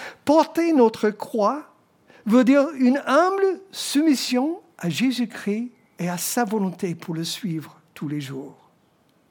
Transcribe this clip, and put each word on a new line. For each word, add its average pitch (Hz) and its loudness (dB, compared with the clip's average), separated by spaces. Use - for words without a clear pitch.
Porter 320 2
notre 226 4
croix 220 -2
veut 240 6
dire 269 6
une 262 2
humble 370 2
soumission 294 0
à 175 -4
Jésus-Christ 226 -4
et 180 -4
à 175 -6
sa - -2
volonté 190 -4
pour 170 -10
le 165 -6
suivre 165 -8
tous 151 -10
les 147 -6
jours. 135 -12